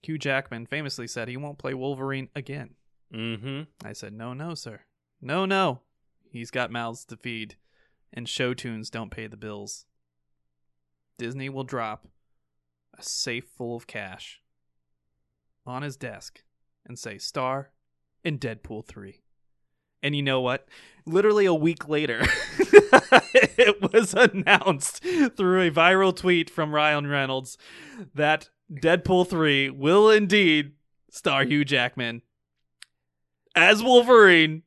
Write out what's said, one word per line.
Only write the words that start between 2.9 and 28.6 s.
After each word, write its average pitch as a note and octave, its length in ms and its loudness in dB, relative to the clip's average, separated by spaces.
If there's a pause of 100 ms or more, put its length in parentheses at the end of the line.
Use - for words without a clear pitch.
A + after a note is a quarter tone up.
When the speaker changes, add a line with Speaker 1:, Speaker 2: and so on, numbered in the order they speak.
Speaker 2:
Mm-hmm. A#2 500 -10 (240)
Speaker 1:
I G#2 80 -14
said, G#2 180 -18
"No, B2 220 -14
no, D#3+ 200 -12
sir. A2+ 280 -18 (400)
No, E3 240 -4
no. F#3+ 340 0 (500)
He's A#2 200 -14
got B2 200 -6
mouths A#2 360 -10
to A2+ 100 -18
feed, A2+ 400 -12 (560)
and A#2+ 160 -14
show B2+ 240 -4
tunes A2+ 380 -12
don't A2+ 200 -12
pay A2+ 160 -14
the G#2+ 120 -18
bills. G#2 480 -16 (1300)
Disney C3 320 -10
will C3+ 160 -10
drop A#2 420 -10 (920)
a - 60 -20
safe - 440 -8 (100)
full A#2+ 180 -10
of A#2 120 -14
cash - 560 -16 (1200)
on B2+ 160 -12
his C#3 140 -10
desk - 460 -18 (440)
and B2 120 -18
say, G2+ 180 -14
'Star C3+ 540 -8 (520)
in D#3 160 -6
Deadpool A2 480 -12
three.'" G2 360 -20 (800)
And D3 140 -4
you C#3+ 80 -4
know C3+ 180 -2
what? B2+ 280 -6 (380)
Literally G3+ 400 2
a F3 80 2
week D#3+ 340 -2
later, D3 320 -4
<laughs> - 400 -4
it B3 1300 6
was G#3 220 2
announced F#3+ 880 0 (340)
through F#3 260 2
a F3 100 2
viral F#3 420 4
tweet F3 360 0
from D3+ 240 -6
Ryan D3+ 340 0
Reynolds C3+ 500 -6 (560)
that D3+ 360 0 (220)